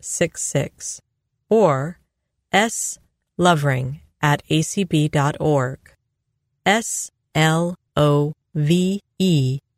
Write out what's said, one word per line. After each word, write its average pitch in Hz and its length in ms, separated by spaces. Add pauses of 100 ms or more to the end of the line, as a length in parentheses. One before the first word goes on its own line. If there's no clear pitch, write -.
six - 420
six, - 580 (480)
or 170 500 (540)
S - 460 (400)
Lovering 143 640 (200)
at 147 300
A 156 120
C 196 220
B 151 240
dot 147 320
org. 139 380 (880)
S - 440 (220)
L 160 440 (200)
O 147 380 (180)
V 180 480 (200)
E 139 400 (180)